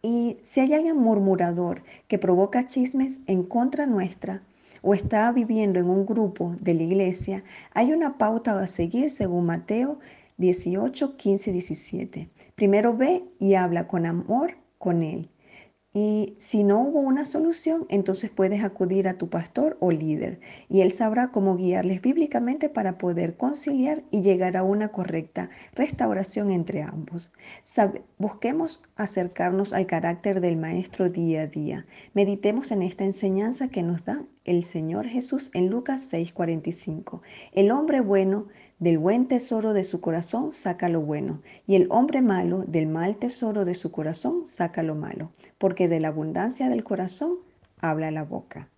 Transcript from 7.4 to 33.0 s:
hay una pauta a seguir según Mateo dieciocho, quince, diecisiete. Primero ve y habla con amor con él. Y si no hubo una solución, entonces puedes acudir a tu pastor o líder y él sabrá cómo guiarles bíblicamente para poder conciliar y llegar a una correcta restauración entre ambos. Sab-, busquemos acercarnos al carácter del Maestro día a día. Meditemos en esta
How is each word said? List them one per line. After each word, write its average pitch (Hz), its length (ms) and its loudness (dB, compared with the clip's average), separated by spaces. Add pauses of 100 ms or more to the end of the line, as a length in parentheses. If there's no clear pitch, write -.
hay 247 200 4
una 311 240 0
pauta 220 420 0
a 190 80 -2
seguir 233 440 -2
según 175 340 0
Mateo 226 540 -2 (380)
dieciocho, 196 800 0
quince, 196 360 0
diecisiete. 170 760 -6 (280)
Primero 214 420 4
ve 339 260 2 (160)
y 196 140 4
habla 175 340 2
con 170 200 0
amor 233 500 -2 (220)
con 170 240 2
él. 165 260 -6 (640)
Y 214 460 0
si 208 240 2
no 202 160 6
hubo 285 220 2
una 269 240 2
solución, 330 640 0
entonces 190 400 0
puedes 202 340 0
acudir 190 460 0
a 185 80 -4
tu 170 120 -6
pastor 240 520 -2
o 180 100 4
líder 156 480 -2 (300)
y 190 100 6
él 185 140 6
sabrá 240 400 0
cómo 196 240 2
guiarles 185 440 0
bíblicamente 285 680 0
para 190 280 -2
poder 175 380 -2
conciliar 285 720 -2
y 208 120 0
llegar 185 340 4
a 185 80 2
una 208 300 0
correcta 175 560 -6 (240)
restauración 208 760 -2
entre 170 320 -2
ambos. 160 520 -10 (320)
Sab-, - 380 0 (140)
busquemos 277 680 -4 (120)
acercarnos 190 800 -2
al 185 120 2
carácter 175 540 -2
del 175 160 2
Maestro 175 540 -2
día 165 320 0
a 156 60 -4
día. 151 380 -6 (280)
Meditemos 202 580 2
en 196 120 0
esta 180 200 -4